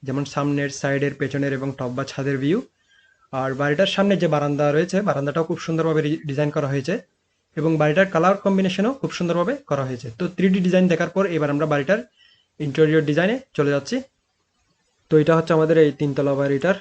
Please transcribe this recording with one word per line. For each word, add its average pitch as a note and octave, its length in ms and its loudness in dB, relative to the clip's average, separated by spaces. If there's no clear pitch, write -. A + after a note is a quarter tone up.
যেমন C3+ 220 -4
সামনের, C#3+ 460 -2
সাইডের, C#3 440 -2
পেছনের C#3 380 -4
এবং C3+ 260 -4
টপ B2+ 120 -6
বা C3 140 -6
ছাদের C3+ 340 -4
ভিউ। D#3+ 240 0
আর C3 220 -4
বাড়িটার C#3+ 320 0
সামনে G3 300 2
যে E3 120 2
বারান্দা D3 440 0
রয়েছে, F3+ 280 0
বারান্দাটাও D3 440 -2
খুব E3 140 -4
সুন্দরভাবে D#3+ 440 0
রি-, D3+ 240 -2
ডিজাইন D3 240 -2
করা D3 160 -2
হয়েছে C#3 320 -2
এবং D#3+ 200 0
বাড়িটার D3+ 300 4
কালার F#3 300 2
কম্বিনেশনও G3 580 0
খুব - 180 -6
সুন্দরভাবে F3 440 -2
করা C#3 280 -4
হয়েছে। B2+ 340 -8
তো F3+ 100 -2
থ্রি F#3 200 0
ডি F#3+ 120 2
ডিজাইন F#3 280 4
দেখার E3 200 0
পর F#3+ 180 -2
এবার D#3 240 -2
আমরা D3 160 0
বাড়িটার D3 320 0
ইন্টেরিয়র D#3 460 2
ডিজাইনে F3 340 0
চলে C#3+ 160 0
যাচ্ছি। C#3+ 300 -2
তো D#3 80 6
এটা D#3+ 180 4
হচ্ছে E3 160 2
আমাদের D#3+ 260 4
এই D3 140 6
তিনতলা C#3+ 420 0
বাড়িটার C#3 460 0